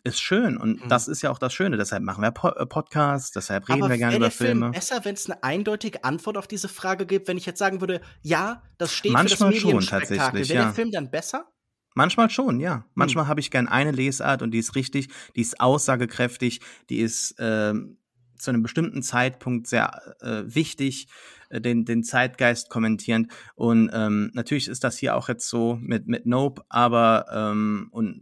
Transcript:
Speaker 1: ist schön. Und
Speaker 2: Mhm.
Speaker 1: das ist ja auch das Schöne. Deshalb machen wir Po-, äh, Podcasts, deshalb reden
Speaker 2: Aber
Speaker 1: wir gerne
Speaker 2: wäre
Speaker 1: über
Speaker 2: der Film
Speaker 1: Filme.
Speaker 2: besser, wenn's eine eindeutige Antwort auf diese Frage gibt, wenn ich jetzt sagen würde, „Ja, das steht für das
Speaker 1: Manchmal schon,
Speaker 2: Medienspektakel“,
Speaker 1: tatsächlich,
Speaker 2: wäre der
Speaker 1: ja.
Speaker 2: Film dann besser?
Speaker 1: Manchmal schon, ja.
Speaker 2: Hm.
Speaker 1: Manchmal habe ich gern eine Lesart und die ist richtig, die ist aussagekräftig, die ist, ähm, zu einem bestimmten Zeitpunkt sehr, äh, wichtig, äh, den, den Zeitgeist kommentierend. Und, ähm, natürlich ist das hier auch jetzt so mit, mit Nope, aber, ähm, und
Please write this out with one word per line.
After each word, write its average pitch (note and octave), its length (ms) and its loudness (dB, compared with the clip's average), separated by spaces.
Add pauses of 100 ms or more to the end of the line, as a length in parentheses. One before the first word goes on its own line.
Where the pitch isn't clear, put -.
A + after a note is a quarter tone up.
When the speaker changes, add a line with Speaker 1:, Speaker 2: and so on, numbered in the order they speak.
Speaker 1:
ist - 160 -4
schön. G3 340 2
Und - 300 -2
Speaker 2:
Mhm. - 20 -8
Speaker 1:
das B2 220 2
ist D3 120 -4
ja C#3+ 80 0
auch B2+ 100 -4
das B2+ 140 -4
Schöne. F#3 220 0
Deshalb G2+ 280 -2
machen G2 180 -6
wir A2+ 100 2
Po-, - 240 -2
äh, - 100 -4
Podcasts, C#3+ 680 -2
deshalb G2 360 -6
reden C3+ 160 2
Speaker 2:
Aber C3+ 60 2
Speaker 1:
wir B2 80 2
gerne A#2+ 160 2
Speaker 2:
wäre A#2+ 60 4
Speaker 1:
über A#2 80 4
Speaker 2:
der A2+ 40 0
Film A#2+ 280 0
Speaker 1:
Filme. A#2+ 120 0
Speaker 2:
besser, G3 320 -4
wenn's G3+ 260 -6
eine - 140 -10
eindeutige G#3 640 -4
Antwort E3+ 320 -4
auf G3 100 -8
diese G3 220 -8
Frage F#3+ 360 -4
gibt, G3 220 -2
wenn F3+ 80 -2
ich F3+ 100 -8
jetzt F3 140 -8
sagen F#3+ 220 0
würde, F#3 180 -2 (220)
„Ja, F3+ 420 -2 (140)
das - 160 -4
steht - 180 0
für C3 160 8
das - 140 2
Speaker 1:
Manchmal G3+ 140 6
schon, G3+ 160 2
Speaker 2:
Medienspektakel“, G2 460 2
Speaker 1:
tatsächlich, G2 320 0
Speaker 2:
wäre B2+ 100 2
der A2+ 80 4
Speaker 1:
ja. G#2+ 60 0
Speaker 2:
Film A3+ 180 -2
dann D3 200 -6
besser? G#3 400 -6 (440)
Speaker 1:
Manchmal F3+ 340 4
schon, G3+ 320 0
ja. E3+ 140 -2
Speaker 2:
Hm. A2+ 80 -6 (100)
Speaker 1:
Manchmal C#3 340 2
habe D3 140 0
ich - 100 -6
gern B2 160 2
eine C#3 240 2
Lesart C3+ 500 0
und A#2 100 -2
die A2+ 80 0
ist A2+ 160 -4
richtig, C3+ 340 -2 (260)
die A#2+ 60 0
ist - 180 -2
aussagekräftig, B2 1000 0 (280)
die A#2 100 -2
ist, - 400 -2
ähm, G#2+ 580 -2 (400)
zu - 140 -6
einem A#2 120 2
bestimmten C#3+ 400 -2
Zeitpunkt B2 640 -2
sehr, - 540 -2
äh, A#2 240 -6
wichtig, C3+ 640 -4 (400)
äh, A#2 100 -8
den, A#2 240 2
den A#2 220 0
Zeitgeist B2 640 0
kommentierend. A2+ 600 0 (240)
Und, A#2 380 4
ähm, G#2+ 420 0
natürlich B2+ 360 -4
ist - 160 -6
das A#2+ 120 -2
hier A#2+ 200 0
auch B2 100 -4
jetzt B2 220 -6
so A#2 320 0
mit, B2 260 -4
mit A#2 180 -2
Nope, C3+ 440 0
aber, A#2 640 4
ähm, G#2+ 580 -2
und G#2+ 300 -4